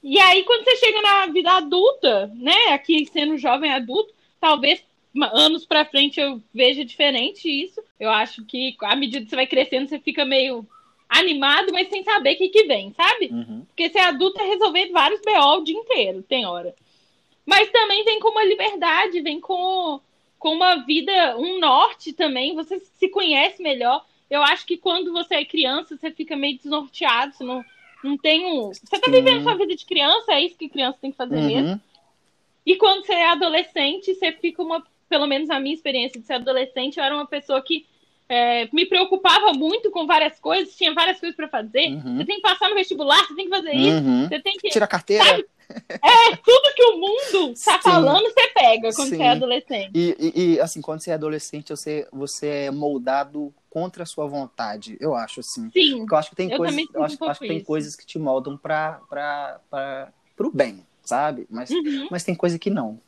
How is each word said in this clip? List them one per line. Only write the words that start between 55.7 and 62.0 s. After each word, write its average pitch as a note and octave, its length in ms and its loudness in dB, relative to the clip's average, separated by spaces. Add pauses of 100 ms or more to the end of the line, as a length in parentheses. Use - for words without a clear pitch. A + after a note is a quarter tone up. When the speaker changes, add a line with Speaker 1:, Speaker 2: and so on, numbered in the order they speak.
Speaker 1:
Sim, D4 280 0
Speaker 2:
Porque G#3+ 160 -4
eu D3+ 40 4
acho D#3 120 -4
que - 60 -18
tem F#3 140 -4
Speaker 1:
eu - 60 -4
Speaker 2:
coisas, E3 200 -2
Speaker 1:
também D#4 160 -6
Speaker 2:
eu D#4 120 -4
acho, D4 100 -6
Speaker 1:
sinto D#4+ 100 -10
um D#4 60 -4
Speaker 2:
acho D4 100 -6
que C4+ 60 -14
Speaker 1:
pouco - 20 -10
Speaker 2:
tem - 100 -4
Speaker 1:
isso. G3 80 -12
Speaker 2:
coisas D3+ 300 -6
que - 100 -20
te - 120 -12
moldam C#3+ 380 -4
pra, D#3 520 -6
pra, C#3+ 520 -8 (100)
pra, C3+ 420 -10 (240)
pro B3 160 -2
bem, A#2+ 320 -4 (200)
sabe? C3+ 440 -4
Mas, A#2+ 220 -12
Speaker 1:
Uhum. D4 400 -4